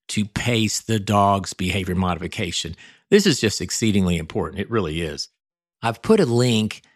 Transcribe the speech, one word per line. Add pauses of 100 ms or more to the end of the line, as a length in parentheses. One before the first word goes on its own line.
to
pace
the
dog's
behavior
modification. (340)
This
is
just
exceedingly
important.
It
really
is. (540)
I've
put
a
link (140)